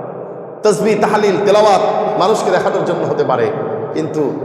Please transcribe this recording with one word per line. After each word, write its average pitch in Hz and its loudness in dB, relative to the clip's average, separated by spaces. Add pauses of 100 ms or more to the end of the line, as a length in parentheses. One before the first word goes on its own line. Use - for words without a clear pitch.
(640)
তাসবিহ, 208 2
তাহলিল, 202 2
তেলাওয়াত 208 6 (380)
মানুষকে 190 0
দেখানোর 185 0
জন্য 165 -2
হতে 143 0
পারে, 123 0 (420)
কিন্তু 151 -2 (140)